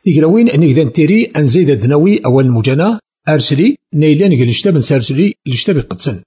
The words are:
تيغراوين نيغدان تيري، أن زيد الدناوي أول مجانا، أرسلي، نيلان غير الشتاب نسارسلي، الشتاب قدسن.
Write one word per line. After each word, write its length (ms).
تيغراوين 420
نيغدان 320
تيري، 320
أن 220
زيد 240
الدناوي 540
أول 260
مجانا، 500
أرسلي، 480
نيلان 380
غير 160
الشتاب 280
نسارسلي، 580
الشتاب 320
قدسن. 480